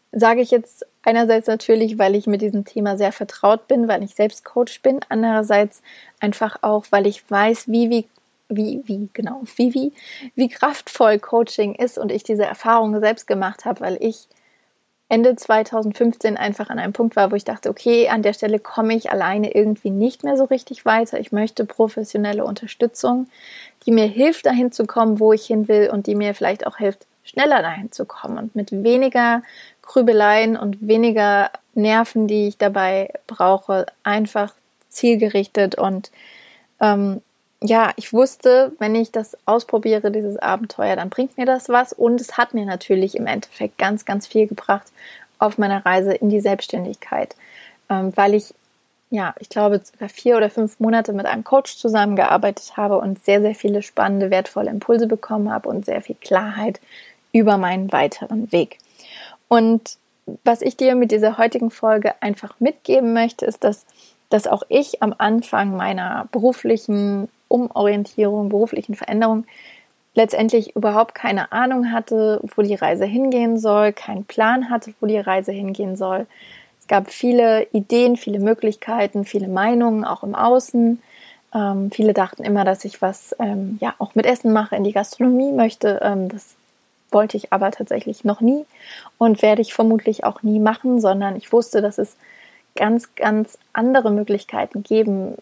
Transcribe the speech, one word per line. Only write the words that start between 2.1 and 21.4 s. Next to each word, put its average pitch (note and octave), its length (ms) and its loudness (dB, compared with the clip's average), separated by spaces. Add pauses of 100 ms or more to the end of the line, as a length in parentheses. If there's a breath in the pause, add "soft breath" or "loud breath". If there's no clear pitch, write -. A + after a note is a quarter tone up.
ich G#3 100 -2
mit G#3 160 0
diesem G#3 240 -2
Thema G3+ 320 -4
sehr G3+ 140 0
vertraut - 560 0
bin, A#3 200 2
weil G#3 140 0
ich G3+ 140 -10
selbst - 280 0
Coach - 380 -4
bin. C4+ 260 2
Andererseits G#3+ 760 0 (360 loud breath)
einfach G#3+ 420 -4
auch, G#3+ 280 0
weil G3+ 160 4
ich - 240 -4
weiß, G#3+ 380 0
wie, A#3 240 0
wie, A3+ 160 0 (400)
wie, G#3+ 380 -4
wie, G3+ 280 -6
genau, A#3 280 -8 (140)
wie, B3 200 0
wie, C#4 180 -4 (400 loud breath)
wie B3 160 0
kraftvoll A#3 680 0
Coaching A3+ 560 -2
ist - 240 -4
und G#3 120 -4
ich G#3 120 -6
diese G#3 220 -2
Erfahrung G#3+ 540 0
selbst G#3+ 280 -2
gemacht G3 380 -4
habe, A#3+ 160 -6
weil F#3 200 -4
ich - 260 -6 (840)
Ende A#3 240 4
zweitausendfünfzehn A3 1040 -2
einfach G#3 320 -6
an - 80 -8
einem G3 160 -6
Punkt A#3 220 -2
war, G3+ 160 4
wo A3 40 0
ich G3+ 100 -6
dachte, - 240 -6
okay, A#3 400 2
an A3+ 120 0
der G#3 120 0
Stelle G#3+ 260 -2
komme A3 340 -4
ich A3+ 180 -4
alleine G3 440 -2
irgendwie G#3+ 340 0
nicht G#3 340 -2
mehr C#4 140 0
so C4 60 2
richtig B3+ 420 -4
weiter. A3+ 340 0
Ich G#3+ 120 -10
möchte G#3+ 340 -2